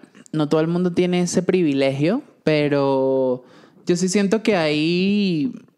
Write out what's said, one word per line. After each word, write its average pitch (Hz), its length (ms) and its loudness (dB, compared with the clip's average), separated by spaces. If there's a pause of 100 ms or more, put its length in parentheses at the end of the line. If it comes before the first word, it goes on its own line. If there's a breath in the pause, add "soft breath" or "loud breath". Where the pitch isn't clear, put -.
(340)
no 151 160 0
todo 160 120 2
el 160 60 0
mundo 175 240 -2
tiene 180 300 0
ese 180 220 -2
privilegio, 151 800 0 (200)
pero 135 1000 0 (420 loud breath)
yo 175 100 0
sí 185 140 -2
siento 202 340 0
que 214 140 2
hay 170 960 0 (240)